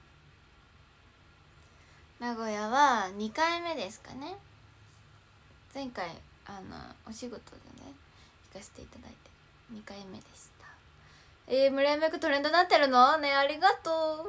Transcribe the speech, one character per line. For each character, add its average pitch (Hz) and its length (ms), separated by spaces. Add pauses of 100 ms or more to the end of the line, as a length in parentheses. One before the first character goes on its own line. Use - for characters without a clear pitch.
(2250)
名 240 160
古 220 160
屋 214 180
は 240 420
二 208 200
回 330 300
目 339 160
で 196 140
す - 100
か - 140
ね。 302 220 (1400)
前 269 180
回、 175 300 (260)
あ 196 160
の、 180 340 (100)
お 220 60
仕 240 160
事 226 80 (160)
で - 40 (280)
ね、 277 100 (580)
行 185 60
か 208 60
せ - 80
て - 100
い - 40
た - 120
だ - 100
い - 40
て、 - 180 (400)
二 214 120
回 202 240
目 190 120
で - 160
し - 140 (100)
た。 - 80 (800)
え 269 220
ー、 - 20
村 277 200
山 311 200
く 330 80
ト 320 100
レ 285 120
ン - 20
ド 294 80
な 339 120
っ 359 40
て 359 100
る 285 120
の？ 262 300
ね、 285 140
あ 277 140
り 294 140
が 381 140
と 320 540